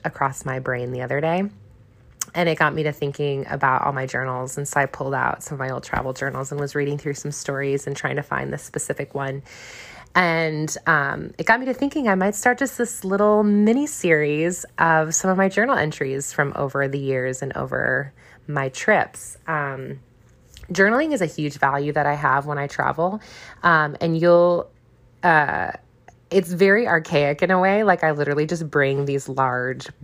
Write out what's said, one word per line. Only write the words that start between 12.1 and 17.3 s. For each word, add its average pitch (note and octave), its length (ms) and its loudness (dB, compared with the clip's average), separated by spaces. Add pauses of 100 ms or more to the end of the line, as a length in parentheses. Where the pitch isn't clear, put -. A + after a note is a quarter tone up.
might F#3+ 200 0
start B3 220 0
just C4+ 200 -2
this - 260 -4
little G#3 400 4
mini G#3 420 4
series D#3+ 800 0 (120)
of D#3+ 360 4
some - 160 2
of F#3+ 60 4
my F#3+ 140 4
journal A#3 260 2
entries C#3+ 560 -2
from C#3+ 240 -2
over C#3 320 -2
the C#3 120 -4
years C3 420 -2